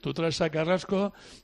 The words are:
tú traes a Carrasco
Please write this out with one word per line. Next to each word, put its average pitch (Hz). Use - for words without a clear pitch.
tú 139
traes 165
a 165
Carrasco 185